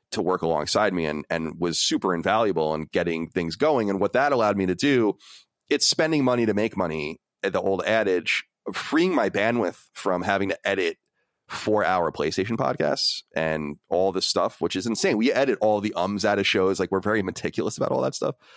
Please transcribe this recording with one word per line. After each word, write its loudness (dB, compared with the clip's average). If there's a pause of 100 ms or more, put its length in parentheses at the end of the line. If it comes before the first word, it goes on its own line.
(100)
to -4
work 0
alongside 0
me 0
and, -4
and -4
was -2
super 0
invaluable 0
in -6
getting -2
things -4
going. 2
And -2
what 0
that 2
allowed 2
me 2
to 2
do, 2 (520)
it's 2
spending 2
money 4
to 4
make 0
money, -2 (240)
the 0
old 0
adage, 0 (280)
freeing 0
my 2
bandwidth -2
from -2
having 0
to -4
edit 0 (500)
four-hour 0
PlayStation -2
podcasts -2 (120)
and -2 (120)
all 0
this -2
stuff, -2
which -2
is -4
insane. 0
We 2
edit 2
all 2
the -2
ums -2
out 2
of 2
shows. 2
Like, -2
we're 2
very 0
meticulous -4
about -2
all 0
that -2
stuff. -4 (200)